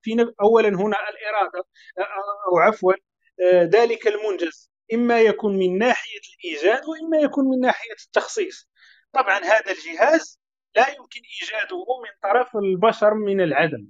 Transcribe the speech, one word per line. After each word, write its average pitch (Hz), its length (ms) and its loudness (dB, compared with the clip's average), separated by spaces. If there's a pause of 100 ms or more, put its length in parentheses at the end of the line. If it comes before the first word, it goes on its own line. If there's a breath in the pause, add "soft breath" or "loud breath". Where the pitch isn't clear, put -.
في 220 140 -6
نف-، 233 260 0
أولًا 214 280 6
هنا 196 280 -2 (120)
الإرادة، 202 540 -6 (340 loud breath)
آه، 202 540 -6
أو 175 60 4
عفوًا، 185 360 2 (600)
آه، 175 100 6
ذلك 220 440 2
المنجز 202 640 -4 (240)
إما 233 280 2
يكون 208 360 2
من 185 200 0
ناحية 220 420 -2 (200)
الإيجاد 175 460 -2
وإما 320 320 -4
يكون 285 280 0
من 262 140 0
ناحية 233 340 -2 (140)
التخصيص. - 640 -6 (440 soft breath)
طبعًا 202 260 0
هذا 196 320 0
الجهاز 175 680 -2 (360)
لا 254 140 4
يمكن 277 320 -16 (200)
إيجاده 262 360 -8
من 233 520 -8
طرف 240 280 0
البشر 208 560 2
من 202 280 -2
العدم 143 480 -2